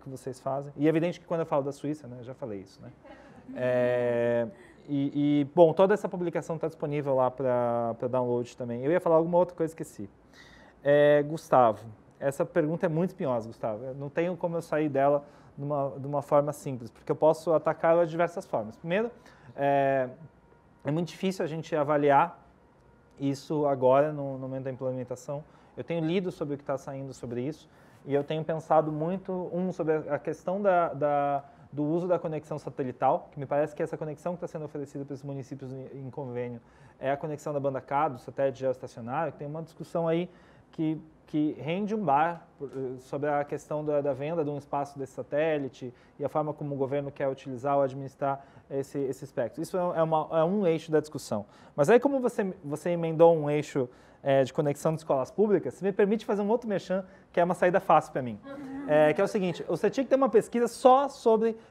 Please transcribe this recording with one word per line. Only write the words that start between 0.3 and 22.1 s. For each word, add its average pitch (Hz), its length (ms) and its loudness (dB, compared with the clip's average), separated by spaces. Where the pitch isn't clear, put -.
fazem. 139 380 -6
E 143 100 0
é 156 40 6
evidente 160 280 0
que - 80 -20
quando 170 140 -4
eu 165 60 -2
falo 143 180 0
da 139 80 -6
Suíça, 147 360 -8
né, 123 120 -16
eu 123 60 -14
já 131 80 -12
falei 110 260 -10
isso, - 220 -18
né? 120 100 -18
É, 123 920 2
e, 143 560 0
e, 139 140 -2
bom, 170 160 8
toda 190 220 4
essa 208 160 -2
publicação 170 480 -6
tá 160 100 -4
disponível 147 480 -2
lá 127 160 4
pra, 120 640 0
pra 127 120 -4
download 123 480 -2
também. 120 260 -8
Eu 139 80 0
ia 180 80 2
falar 170 160 2
alguma 170 220 4
outra 175 180 2
coisa, 160 160 -4
esqueci. 110 380 -12
É, 147 400 6
Gustavo, 135 600 4
essa 139 260 -2
pergunta 165 400 0
é 175 40 2
muito 170 220 0
espinhosa, 123 360 -4
Gustavo. 113 380 -6
Eu 135 100 -10
não 143 140 -10
tenho 170 260 -2
como 170 220 -4
eu 160 40 -4
sair 156 280 0
dela 143 340 4
de 139 60 -8
uma, 143 340 -2
de 131 80 -10
uma 143 160 -4
forma 147 300 4
simples, 123 400 -8
porque - 180 -10
eu 151 60 0
posso 156 380 2
atacar 156 400 2
ela 170 100 6
de 165 80 -4
diversas 170 340 -2
formas. 110 300 -6
Primeiro, 196 340 -2
é, 139 540 2
é 139 80 -4
muito 165 160 -2
difícil 190 380 -4
a - 20 -2
gente 156 260 -8
avaliar 147 720 4